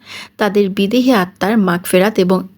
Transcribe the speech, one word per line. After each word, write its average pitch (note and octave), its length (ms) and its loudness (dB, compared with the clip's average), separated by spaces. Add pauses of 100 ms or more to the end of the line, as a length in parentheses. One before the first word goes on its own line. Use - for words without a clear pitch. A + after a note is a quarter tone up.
(380)
তাদের G#3 320 0
বিদেহী G#3+ 420 0
আত্মার F#3+ 460 0
মাগফেরাত F#3 640 0
এবং F#3 280 0 (100)